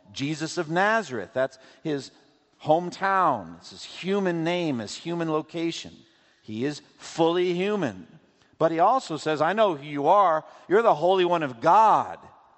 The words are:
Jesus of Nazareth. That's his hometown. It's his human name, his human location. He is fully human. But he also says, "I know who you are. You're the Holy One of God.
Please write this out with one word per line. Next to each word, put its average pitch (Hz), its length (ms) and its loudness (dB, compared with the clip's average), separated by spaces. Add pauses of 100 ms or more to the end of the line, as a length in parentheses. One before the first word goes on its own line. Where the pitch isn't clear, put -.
(120)
Jesus 151 480 -6
of 156 100 -4
Nazareth. 170 640 -2
That's 131 240 -4 (260)
his 143 280 -6 (500)
hometown. 165 960 0
It's - 140 -20
his 95 120 -20
human 180 600 -4
name, 165 340 -2
his 104 180 -8
human 165 360 -6
location. 156 680 -6 (460)
He 110 220 -8
is 147 180 -6 (160)
fully 175 560 0
human. 175 520 -4 (520)
But 160 120 2
he 165 80 -2
also 202 380 2
says, 156 220 -2
"I 160 140 2
know 208 220 2
who 139 80 -14
you 147 240 -4
are. 175 360 4 (240)
You're 196 140 4
the 202 140 6
Holy 180 300 2
One 170 180 0
of 127 180 -8
God. 160 560 4 (400)